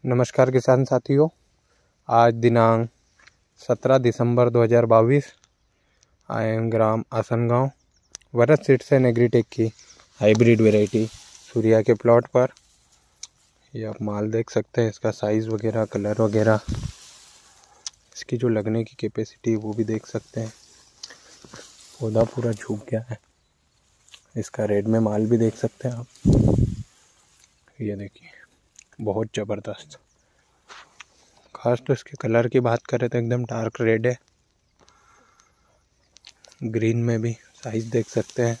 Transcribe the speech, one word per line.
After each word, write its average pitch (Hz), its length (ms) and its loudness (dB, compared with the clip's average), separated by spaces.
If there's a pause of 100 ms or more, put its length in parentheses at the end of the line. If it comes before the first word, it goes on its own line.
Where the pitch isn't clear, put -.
नमस्कार 127 460 0
किसान 131 340 2
साथियों, 139 440 0 (800)
आज 117 260 4
दिनांक 117 540 2 (720)
सत्रह 131 380 0
दिसंबर 120 520 2
दो 117 120 2
हज़ार 117 240 4
बाईस, 113 400 4 (1000)
I 113 220 -4
am 113 200 -2
ग्राम 110 420 0
आसनगांव, 120 580 0 (640)
वरद 123 280 2
सीड्स - 300 0
एंड 131 140 4
एग्रीटेक 117 460 2
की 113 140 -2 (540)
हाइब्रिड 110 400 4
वैरायटी 107 460 2
सूर्या - 760 -2
के 113 120 2
प्लॉट 117 320 2
पर। 127 260 0 (1200)
ये 113 100 -8
आप - 180 -10
माल 104 280 -4
देख 113 200 -2
सकते - 320 -2
हैं, 113 60 0
इसका 110 240 -4
size 110 360 -2
वगैरह, 110 360 -2
color 104 380 -4
वगैरह, 107 380 2 (1500)
इसकी - 220 -8
जो 120 120 -2
लगने 110 360 -2
की - 160 -16
capacity 110 500 -8
है 110 60 0
वो 107 160 -8
भी 110 120 -4
देख 110 220 -6
सकते - 340 -10
हैं। 110 120 -10 (1500)
पौधा 113 260 0
पूरा 117 260 -6
झुक 107 380 -10
गया - 200 -4
है। 110 80 -12 (1160)
इसका 110 300 -8
red 101 220 0
में 113 120 2
माल 107 260 -2
भी 113 120 2
देख 113 180 0
सकते - 320 -8
हैं 120 60 -8
आप, 120 120 -14 (1700)
ये 104 160 -8
देखिए - 340 -18 (680)
बहुत 107 360 -4
ज़बरदस्त। 104 640 -10 (1600)
खास 120 320 -2
तो 143 60 -2
इसके - 280 -6
कलर 117 280 0
की 127 120 2
बात 117 260 -2
करें 120 220 -4
तो 123 100 -4
एकदम 120 260 -4
डार्क 113 360 -8
रेड 113 260 0
है, 123 100 -2 (2500)
ग्रीन 113 340 -2
में 117 240 -2
भी 117 100 -4 (220)
साइज 110 320 -8
देख 113 220 -4
सकते - 340 -4
हैं। 117 180 -2